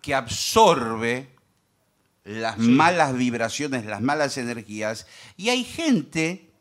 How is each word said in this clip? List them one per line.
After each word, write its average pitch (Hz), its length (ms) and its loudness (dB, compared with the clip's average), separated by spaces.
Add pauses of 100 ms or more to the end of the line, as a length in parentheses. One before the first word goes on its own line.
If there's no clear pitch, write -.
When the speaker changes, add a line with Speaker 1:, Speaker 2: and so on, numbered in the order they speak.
Speaker 1:
que 143 140 -4
absorbe 127 1120 2 (960)
las 110 320 -6
Speaker 2:
Sí. 113 60 -2
Speaker 1:
malas 147 540 4
vibraciones, 123 720 -4
las 104 140 -8
malas 143 380 0
energías, 110 680 -8 (300)
y 196 120 -4
hay 247 160 0
gente 185 840 -2 (100)